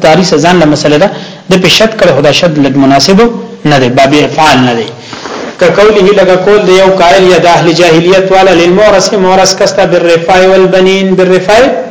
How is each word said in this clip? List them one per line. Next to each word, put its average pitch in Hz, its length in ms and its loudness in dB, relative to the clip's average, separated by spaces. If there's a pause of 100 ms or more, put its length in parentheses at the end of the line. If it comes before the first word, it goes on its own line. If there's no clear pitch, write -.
تعریف 170 320 0
ځان 165 260 0
له 156 60 2
مسله 151 360 -2
ده. 160 80 0 (400)
د 185 120 0
په 180 140 0
شت 220 220 0
کړه 175 180 0
خدا 143 160 0
شت 165 200 -2 (120)
لږ 135 100 -2 (100)
مناسب 139 340 0 (460)
نه 147 140 0
دی، 127 100 0
باب 135 260 0
افعال 147 440 0
نه 127 160 0
دی. 110 140 -6 (720)
كقوله 190 460 2 (120)
لك 185 120 2 (160)
قول 202 200 2
دي 185 120 2
يو 190 120 2 (100)
قائل 185 320 2
يا 170 60 2
دا 175 100 0
أهل 165 260 0
جاهلية 175 560 0
والا 190 240 2
للمورس، 190 600 0
مورس 185 400 0
كستا 190 300 -2
بالرفاع 170 640 0
والبنين، 190 680 0
بالرفاع 185 480 2 (280)